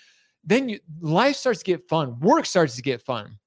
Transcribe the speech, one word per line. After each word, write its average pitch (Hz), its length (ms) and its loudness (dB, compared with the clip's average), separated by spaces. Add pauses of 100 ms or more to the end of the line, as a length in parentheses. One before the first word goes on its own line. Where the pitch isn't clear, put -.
(420)
Then 247 280 2
you, 208 100 -8 (200)
life 190 360 2
starts 220 220 -2
to - 80 -18
get 175 200 -2
fun. 135 340 -2
Work 190 260 4
starts 147 300 0
to 123 60 -10
get 120 200 -4
fun. 107 440 -8